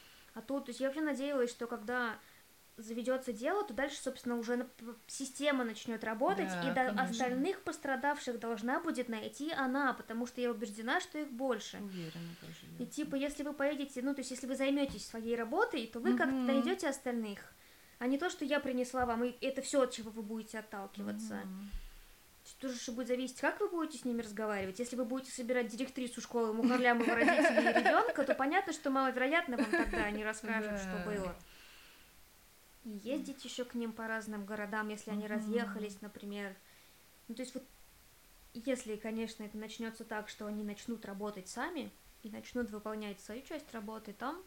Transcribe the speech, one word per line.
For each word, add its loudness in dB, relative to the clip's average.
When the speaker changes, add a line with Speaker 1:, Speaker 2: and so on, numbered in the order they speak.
Speaker 1:
А -8
тут, -2
то -12
есть -8
я 2
вообще -2
надеялась, 2
что -6
когда -2
заведётся -2
дело, 2
то -6
дальше, 0
собственно, -2
уже 0
на-, 0
п-, -14
система 0
начнёт -4
работать, 2
Speaker 2:
Да, 0
Speaker 1:
и 2
до 4
Speaker 2:
конечно. 2
Speaker 1:
остальных 2
пострадавших 0
должна 0
будет 0
найти -4
она, 2
потому -4
что -6
я 2
убеждена, 0
что -6
их -4
больше. -2
Speaker 2:
Уверена -6
тоже -14
я. -2
Speaker 1:
И, -6
типа, -4
если -2
вы -2
поедете, 0
ну, 0
то -4
есть, -6
если -6
вы 0
займётесь 2
своей -2
работой, 2
то -8
вы 4
как-то 4
Speaker 2:
Мгм. 2
Speaker 1:
найдёте 4
остальных, -2
а 0
не 4
то, 2
что -4
я 4
принесла 0
вам, 2
и 2
это 0
всё, 4
от 4
чего -8
вы -6
будете -6
отталкиваться. -6
Speaker 2:
Мгм. -8
Speaker 1:
То -20
есть -18
тоже -2
ещё -6
будет -2
зависеть, 0
как 2
вы 2
будете -2
с -8
ними 0
разговаривать. -2
Если -2
вы 0
будете -4
собирать 0
директрису -4
школы, 0
Мухарлямова, 6
родителей 8
и 4
Speaker 2:
<laughs> 6
Speaker 1:
ребёнка, 6
то 4
понятно, 4
что 0
маловероятно 4
вам 4
тогда 4
они 0
расскажут, 0
что -2
Speaker 2:
Да. -2
Speaker 1:
было. -2
И -8
ездить -4
ещё -4
к -12
ним -2
по -6
разным -4
городам, -2
если -6
они -2
Speaker 2:
Мгм. -2
Speaker 1:
разъехались, -2
например. -8
Ну, -8
то -6
есть -8
вот, -8
если, 0
конечно, -4
это -10
начнётся -6
так, -6
что -8
они -2
начнут -6
работать -6
сами -4
и -8
начнут -4
выполнять -6
свою -10
часть -10
работы, -8
там, -6